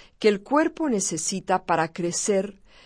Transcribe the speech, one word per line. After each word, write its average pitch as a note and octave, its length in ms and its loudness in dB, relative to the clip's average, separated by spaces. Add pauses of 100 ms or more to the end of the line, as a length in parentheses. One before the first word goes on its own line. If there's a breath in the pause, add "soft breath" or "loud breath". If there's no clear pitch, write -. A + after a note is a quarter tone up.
(180 soft breath)
que G#3+ 120 4
el G3+ 120 2
cuerpo D#4 480 0
necesita F#3+ 760 -2
para E3+ 280 0
crecer F#3+ 680 -2 (220 soft breath)